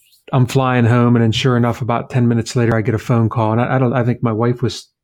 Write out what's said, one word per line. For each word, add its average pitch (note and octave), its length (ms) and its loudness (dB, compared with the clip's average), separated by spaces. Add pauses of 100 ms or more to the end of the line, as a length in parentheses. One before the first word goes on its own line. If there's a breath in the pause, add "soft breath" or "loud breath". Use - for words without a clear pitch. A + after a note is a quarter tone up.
(340)
I'm B2+ 120 4
flying B2+ 400 0
home, A#2+ 300 4
and A#2 80 2
then A2+ 80 2
sure B2 260 0
enough, A#2+ 240 0
about A#2 280 -4
ten A#2+ 180 0
minutes A2+ 280 -2
later, A#2 200 2
I A2+ 60 0
get A2 140 -2
a G#2 40 -4
phone A2+ 300 0
call, A2 220 -2
and A2+ 100 0
I, B2+ 140 0
I C3 40 0
don't, A#2+ 140 0
I A#2+ 100 -2
think A#2+ 200 -2
my A#2 80 0
wife A#2+ 300 -2
was - 260 -6 (160)